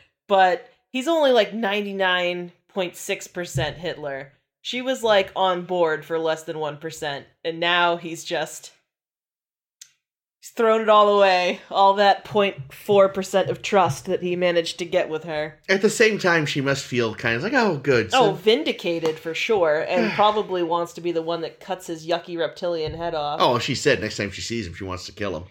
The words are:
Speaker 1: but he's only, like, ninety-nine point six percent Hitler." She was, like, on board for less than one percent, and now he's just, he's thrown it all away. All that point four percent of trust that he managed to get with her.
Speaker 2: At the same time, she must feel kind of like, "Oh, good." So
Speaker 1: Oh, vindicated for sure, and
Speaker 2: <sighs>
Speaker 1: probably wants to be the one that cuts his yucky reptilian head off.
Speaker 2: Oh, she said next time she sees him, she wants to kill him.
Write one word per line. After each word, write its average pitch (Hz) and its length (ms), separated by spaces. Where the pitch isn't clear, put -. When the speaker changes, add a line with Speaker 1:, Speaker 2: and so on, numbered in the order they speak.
Speaker 1:
but 185 420
he's 254 180
only, 311 240
like, 208 220
ninety-nine 190 960
point 180 260
six - 320
percent 160 500
Hitler." 143 560
She 247 200
was, 247 220
like, 202 320
on 180 300
board 160 400
for 165 120
less 160 260
than 156 160
one 147 180
percent, 147 500
and 165 160
now 175 380
he's 165 260
just, - 480
he's - 120
thrown 226 280
it 220 80
all 208 220
away. 190 500
All 196 260
that 202 280
point 202 500
four 196 360
percent 190 400
of 180 120
trust 180 440
that 180 180
he 175 140
managed 170 420
to 180 60
get 170 240
with 156 160
her. 151 420
Speaker 2:
At 196 140
the 214 80
same 220 280
time, 165 280
she 143 160
must 135 240
feel 117 280
kind 117 220
of 127 80
like, 220 100
"Oh, 220 240
good." 123 340
So 240 180
Speaker 1:
Oh, - 40
vindicated 185 840
for 165 140
sure, 160 520
and 196 260
Speaker 2:
<sighs> - 40
Speaker 1:
probably 202 480
wants 170 300
to - 80
be 170 100
the 165 100
one 165 200
that - 180
cuts 185 280
his 160 200
yucky 170 320
reptilian 160 540
head 165 220
off. 147 260
Speaker 2:
Oh, 127 180
she 123 160
said 135 240
next 110 160
time 101 160
she 85 100
sees 113 240
him, 85 100
she 98 100
wants 92 220
to - 40
kill 95 240
him. 80 160